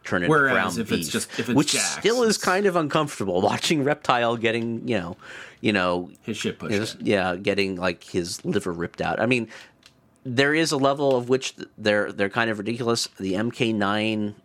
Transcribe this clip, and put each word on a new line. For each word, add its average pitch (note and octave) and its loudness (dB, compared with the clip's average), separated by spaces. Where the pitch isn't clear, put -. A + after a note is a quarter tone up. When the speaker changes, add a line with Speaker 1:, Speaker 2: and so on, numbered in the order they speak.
Speaker 1:
turn F#2 -2
into C3 0
Speaker 2:
Whereas C#3 2
Speaker 1:
ground F#2 0
Speaker 2:
if A2+ -4
it's E2+ -2
Speaker 1:
beef, - -6
Speaker 2:
just, A2+ -4
if - -4
it's A#2 4
Speaker 1:
which D3+ 2
Speaker 2:
Jax, A2 0
Speaker 1:
still A#3+ 2
is A3 4
Speaker 2:
it's - -8
Speaker 1:
kind F#3+ 2
of F3 2
uncomfortable D3+ 0
<laughs> - 2
watching C#3+ 2
Reptile A#2+ 2
getting, A2+ -2
you A2 0
know, F2 -4
you A2+ 2
know, F2+ 0
Speaker 2:
His G#2+ -6
shit - -6
pushed D#3 -6
Speaker 1:
his, G#2 -2
Speaker 2:
in. - -8
Speaker 1:
yeah, F#2 2
getting, G2 0
like, F2+ -4
his F2 -4
liver G2+ -2
ripped E2+ -6
out. E2+ -2
I A2+ 2
mean, A#2+ 2
there C#3 2
is D#3+ 2
a D#3 0
level C3+ 2
of A#2+ -2
which C3 0
th-, - -12
they're, G#2 0
they're G2 0
kind A2+ 0
of G#2+ -4
ridiculous. A#2 -2
The F#2+ -2
M A2+ 0
K A#2 0
nine G#2+ 0